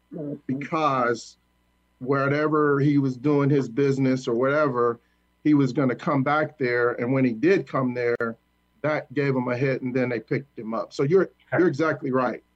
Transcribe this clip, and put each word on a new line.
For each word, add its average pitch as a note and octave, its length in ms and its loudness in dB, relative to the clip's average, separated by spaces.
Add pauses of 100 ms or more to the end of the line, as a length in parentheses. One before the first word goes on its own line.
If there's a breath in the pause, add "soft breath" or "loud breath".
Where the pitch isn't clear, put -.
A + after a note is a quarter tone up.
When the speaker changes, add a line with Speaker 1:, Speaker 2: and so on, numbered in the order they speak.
(140)
Speaker 1:
Mm-hmm. D3 200 -10 (120)
Speaker 2:
because C3+ 880 -2 (640)
whatever C#3+ 800 0
he C#3+ 180 4
was C3+ 180 0
doing, C#3+ 340 2
his C3+ 180 2
business C3 580 0
or B2+ 80 0
whatever, B2 640 0 (460)
he D3+ 100 4
was C#3 180 4
gonna B2+ 220 0
come C#3 280 -2
back D3 360 -2
there. A#2+ 420 2
And B2 120 -2
when C3+ 120 2
he B2 80 2
did D3 340 2
come B2+ 280 -2
there, A#2+ 420 -2 (460)
that D3 320 -4
gave C#3 220 0
him B2+ 120 -2
a B2 80 -2
hit B2+ 260 -2
and B2 120 -4
then B2+ 140 0
they A#2 120 -4
picked - 380 -6
him A2 160 -8
up. G#2 180 -6
So - 120 -4
you're, F3 200 4
Speaker 3:
Okay. - 340 -6
Speaker 2:
you're F3+ 100 4
exactly D#3 420 -2
right, B2+ 320 -2 (140)